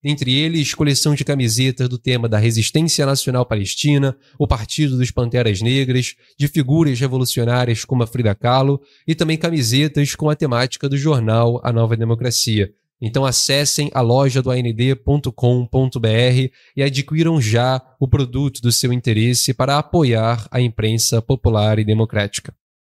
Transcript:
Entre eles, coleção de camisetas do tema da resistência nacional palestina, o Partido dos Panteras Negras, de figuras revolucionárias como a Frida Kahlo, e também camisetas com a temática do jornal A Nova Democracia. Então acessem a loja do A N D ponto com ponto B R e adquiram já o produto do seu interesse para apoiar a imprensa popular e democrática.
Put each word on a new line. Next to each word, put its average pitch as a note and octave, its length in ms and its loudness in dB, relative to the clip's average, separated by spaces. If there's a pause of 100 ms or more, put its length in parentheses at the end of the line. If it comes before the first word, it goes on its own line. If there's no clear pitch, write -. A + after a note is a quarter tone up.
Entre C#3 320 -2
eles, D#3 400 -2
coleção D3 400 0
de C#3 120 -2
camisetas B2+ 640 0
do B2 80 -6
tema A#2+ 320 -2
da A2 80 2
resistência A#2 680 0
nacional C3+ 400 0
palestina, C3+ 680 0 (220)
o D3 100 0
Partido C3 500 -2
dos B2 140 0
Panteras A#2 500 0
Negras, B2+ 540 0 (220)
de C#3+ 100 0
figuras C#3+ 500 2
revolucionárias B2 840 0
como B2 200 0
a A2 40 0
Frida A2 260 -2
Kahlo, C3+ 480 0 (240)
e D#3+ 80 0
também D#3+ 240 0
camisetas D3 800 0
com D3+ 140 -2
a D3+ 80 0
temática B2+ 500 -2
do C#3 100 -2
jornal A#2 680 2
A A#2+ 80 0
Nova A2+ 240 2
Democracia. A2+ 760 -2 (280)
Então B2+ 240 -2
acessem C#3+ 680 0
a - 60 -2
loja B2+ 420 2
do B2+ 80 -4
A B2+ 80 0
N A#2+ 140 -2
D B2 240 0
ponto C#3 380 -2
com B2 320 2
ponto C3 340 0
B A2+ 80 0
R B2+ 440 2 (260)
e C#3 40 0
adquiram D3+ 600 0
já A#2+ 400 0 (180)
o C3+ 80 0
produto C3 540 -2
do A#2+ 100 2
seu B2 220 0
interesse A#2+ 600 0
para C3+ 240 0
apoiar A#2 720 0
a B2 120 -2
imprensa A2+ 600 0
popular A2 560 2
e A2 60 0
democrática. G#2+ 720 -2 (340)